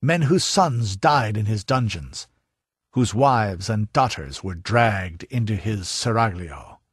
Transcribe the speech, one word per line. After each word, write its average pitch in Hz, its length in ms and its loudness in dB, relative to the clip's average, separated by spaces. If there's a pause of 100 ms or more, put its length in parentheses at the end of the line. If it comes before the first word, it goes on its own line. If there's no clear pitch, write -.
men 165 200 2
whose 160 220 4
sons 117 520 2
died 113 400 2
in 107 100 0
his 107 180 -2
dungeons, 95 640 -2 (640)
whose 113 220 0
wives 110 540 2
and 107 240 -2
daughters 85 500 -2
were 92 120 -6
dragged 95 720 0
into 113 320 -2
his 101 320 -4
seraglio. 90 920 -2 (120)